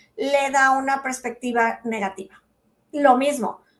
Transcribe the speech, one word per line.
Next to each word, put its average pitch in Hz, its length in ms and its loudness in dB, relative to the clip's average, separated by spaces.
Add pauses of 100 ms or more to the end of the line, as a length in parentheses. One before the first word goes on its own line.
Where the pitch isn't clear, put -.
(160)
le 277 340 0
da 269 220 4
una 269 300 -2
perspectiva 240 840 -4
negativa. 196 580 -8 (500)
Lo 285 240 6
mismo, 262 460 -2 (160)